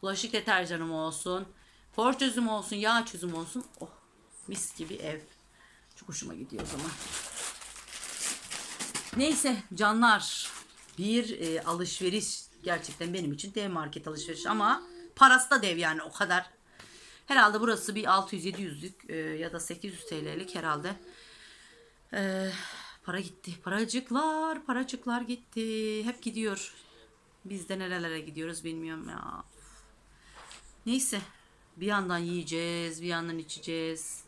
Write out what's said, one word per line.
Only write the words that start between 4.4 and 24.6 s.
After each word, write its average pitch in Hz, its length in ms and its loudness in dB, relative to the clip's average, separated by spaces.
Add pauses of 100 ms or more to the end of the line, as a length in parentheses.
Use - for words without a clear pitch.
mis - 280 -6
gibi 165 180 -8
ev. 156 260 -6 (760)
Çok - 120 -20
hoşuma - 260 -8
gidiyor 101 280 -10
o - 40 -6
zaman. 156 240 -6 (2250)
Neyse 269 400 4 (180)
canlar, 214 760 4 (480)
bir, 220 420 2
e, 160 220 0
alışveriş 180 760 0 (220)
gerçekten 170 520 -2
benim 170 180 0
için 196 220 -8
dev 202 160 0
market 156 380 -4
alışveriş 156 380 -6
ama 214 360 4 (340)
parası 254 340 10
da 262 120 6
dev 185 140 2
yani 160 260 2
o 160 100 -10
kadar. 180 380 2 (760)
Herhalde 220 340 8
burası 220 340 2
bir 202 180 4
altı 196 240 4
yüz 160 80 -4
yedi 185 180 -2
yüzlük, 170 480 -10
e, 160 60 -4
ya 156 360 -4
da 170 80 -6
sekiz 175 320 -6
yüz 170 140 -14
T 156 180 -6
L'lik 156 300 -6
herhalde. 165 420 -2 (1160)
E, 190 380 0 (540)
para 180 160 -2
gitti. 180 420 -10
Paracıklar, 262 1000 0